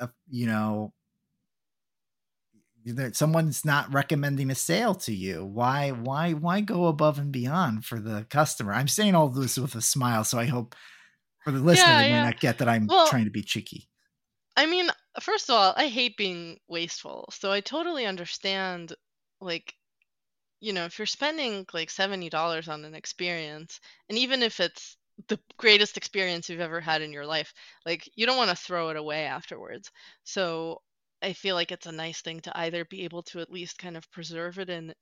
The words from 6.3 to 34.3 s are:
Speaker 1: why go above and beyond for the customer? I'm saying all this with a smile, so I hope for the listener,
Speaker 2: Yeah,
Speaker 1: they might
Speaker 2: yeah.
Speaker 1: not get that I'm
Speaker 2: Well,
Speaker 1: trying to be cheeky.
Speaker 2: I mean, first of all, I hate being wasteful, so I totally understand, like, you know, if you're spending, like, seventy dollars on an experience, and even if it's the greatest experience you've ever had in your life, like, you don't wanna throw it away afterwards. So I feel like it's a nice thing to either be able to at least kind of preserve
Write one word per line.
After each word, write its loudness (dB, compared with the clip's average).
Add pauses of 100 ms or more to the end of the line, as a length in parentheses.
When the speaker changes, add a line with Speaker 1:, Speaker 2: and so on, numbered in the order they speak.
Speaker 1:
why 0
go 2
above 4
and -2
beyond 0
for -6
the -4
customer? 2
I'm 2
saying 4
all 8
this -2
with -4
a -6
smile, 2
so 0
I 2
hope -2 (680)
for 0
the 0
listener, 10
Speaker 2:
Yeah, 8
Speaker 1:
they 6
might 6
Speaker 2:
yeah. 2
Speaker 1:
not -4
get 2
that 2
I'm 4
Speaker 2:
Well, 8
Speaker 1:
trying 4
to -4
be -4
cheeky. -8 (640)
Speaker 2:
I 6
mean, 2 (300)
first -2
of 4
all, 8
I 2
hate -2
being -6
wasteful, -8
so -4
I 0
totally -4
understand, -6 (460)
like, -8 (880)
you -6
know, -2
if -12
you're -6
spending, -4
like, -6
seventy -4
dollars -2
on -10
an -16
experience, -8 (280)
and -4
even 0
if 0
it's -4 (320)
the -4 (180)
greatest 6
experience -4
you've -8
ever -6
had -2
in -10
your -12
life, -4 (320)
like, -6
you 0
don't 2
wanna 2
throw -4
it -4
away -4
afterwards. -10 (340)
So -4 (400)
I -4
feel -4
like -2
it's -14
a -12
nice -10
thing -10
to -10
either -4
be -12
able -10
to -12
at -12
least -12
kind -14
of -18
preserve -10